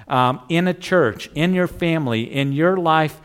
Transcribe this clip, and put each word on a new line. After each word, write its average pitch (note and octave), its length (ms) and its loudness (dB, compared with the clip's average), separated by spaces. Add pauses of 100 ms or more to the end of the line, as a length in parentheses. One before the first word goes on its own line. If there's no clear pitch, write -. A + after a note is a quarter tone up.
um, B2+ 420 0
in F3 180 2
a F3+ 60 0
church, E3+ 600 0
in E3+ 200 0
your F3+ 140 0
family, D3+ 560 -2
in C#3 280 -4
your E3 240 2
life D#3+ 500 0